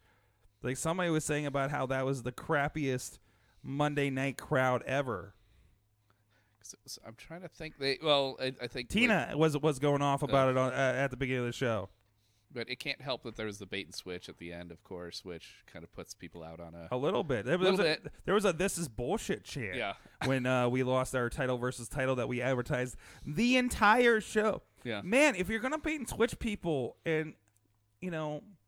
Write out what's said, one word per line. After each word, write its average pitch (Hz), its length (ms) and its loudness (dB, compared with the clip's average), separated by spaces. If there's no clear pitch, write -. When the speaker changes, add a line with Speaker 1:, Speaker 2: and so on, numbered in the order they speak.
Speaker 1:
Like, 127 140 -4
somebody 175 340 0
was 156 140 2
saying 151 220 0
about 135 260 0
how 135 140 0
that 131 200 -2
was 135 160 -2
the 123 100 -4
crappiest 143 880 -2
Monday 143 480 0
night 135 280 -2
crowd 131 480 2
ever. 123 480 -4
Speaker 2:
So, - 240 2
so - 200 -10
I'm 113 100 -10
trying 175 260 -14
to 175 60 -10
think. 156 300 -10
They, 135 240 4
well, 139 380 4
I, 131 120 -2
I 120 60 -4
think, 123 200 -8
Speaker 1:
Tina 202 420 4
Speaker 2:
like, - 60 -4
Speaker 1:
was, 151 220 4
was 147 200 2
going 143 240 4
off 143 200 2
about 135 260 4
Speaker 2:
uh, - 40 4
Speaker 1:
it 127 40 0
on, 131 160 2
uh, 127 40 -6
at 135 140 0
the 127 60 -8
beginning 127 260 -2
of 120 40 -2
the 120 60 -4
show. 113 380 -2
Speaker 2:
But 117 200 -8
it 127 80 -6
can't 139 220 -8
help 135 240 -6
that 113 120 -10
there 110 100 -6
was 104 120 -8
the 101 80 -12
bait 98 200 -6
and 90 80 -18
switch 90 340 -10
at 87 100 -18
the 87 140 -12
end, 87 180 -12
of 82 140 -18
course, 87 400 -12
which 87 460 -14
kinda 85 180 -16
puts - 260 -14
people 85 300 -16
out 82 160 -14
on 82 140 -14
a 85 180 -14
Speaker 1:
A 127 40 -2
little 170 280 0
bit. 120 200 -2
There 151 140 0
Speaker 2:
little 185 140 4
Speaker 1:
was 190 80 2
a, - 20 2
Speaker 2:
bit. 156 300 0
Speaker 1:
there 180 80 2
was 208 100 4
a 190 80 4
"This 175 260 -2
is 165 100 -4
bullshit" 127 540 -4
chant 104 320 -6
Speaker 2:
Yeah. 104 200 -4
<laughs> - 160 -10
Speaker 1:
when, 131 220 2
uh, 123 220 4
we 127 160 2
lost 127 320 0
our 120 120 0
title 127 300 -2
versus 120 300 -4
title 131 280 0
that 120 120 0
we 123 120 -2
advertised 127 560 -2
the 226 300 4
entire 240 640 6
show. 214 420 0
Speaker 2:
Yeah. 107 180 -4
Speaker 1:
Man, 254 320 4
if 180 140 -2
you're 220 120 -2
gonna 277 180 -2
bait 311 180 -4
and 269 120 -8
switch - 300 0
people, 165 680 -2
and, 156 300 -2
you 180 120 -6
know, 151 300 -6